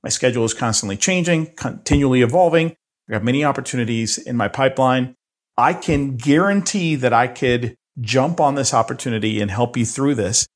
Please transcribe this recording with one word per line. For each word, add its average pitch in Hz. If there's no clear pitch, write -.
"My 139
schedule 120
is -
constantly 104
changing, 170
continually 135
evolving. 165
I -
have 107
many 131
opportunities 120
in -
my 107
pipeline. 127
I 143
can 143
guarantee 170
that 127
I 117
could 123
jump 131
on 139
this 135
opportunity 113
and 104
help 120
you 120
through 139
this 107